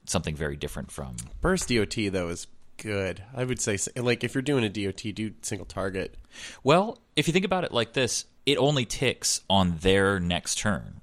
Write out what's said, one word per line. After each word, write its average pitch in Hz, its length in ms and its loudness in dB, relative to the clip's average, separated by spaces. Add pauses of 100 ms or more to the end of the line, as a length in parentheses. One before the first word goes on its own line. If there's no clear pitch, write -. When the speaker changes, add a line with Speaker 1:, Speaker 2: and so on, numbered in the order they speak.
Speaker 1:
something 80 300 -2
very 73 200 -4
different - 360 -8
from 65 240 -10 (260)
Speaker 2:
Burst 180 260 2
D 123 120 2
O 101 60 4
T, 104 240 -2
though, 90 200 -2
is - 180 -8 (300)
good. 98 440 -4 (140)
I 123 80 -2
would 127 180 -2
say, 107 140 0
s-, - 200 -2
like, 120 280 0
if 117 100 -4
you're 135 80 0
doing 135 220 4
a 104 60 2
D 98 180 -2
O 95 40 0
T, 107 200 -6
do 107 220 -6 (100)
single 95 240 -6
target. 95 480 -4 (480)
Speaker 1:
Well, 185 340 4 (180)
if 147 120 2
you 160 60 2
think 190 120 4
about 185 200 0
it - 60 -6
like 117 220 0
this, - 320 0 (220)
it 139 100 4
only 135 280 4
ticks - 640 -2
on 92 320 4
their 98 380 6
next 87 380 -2
turn, 67 460 -4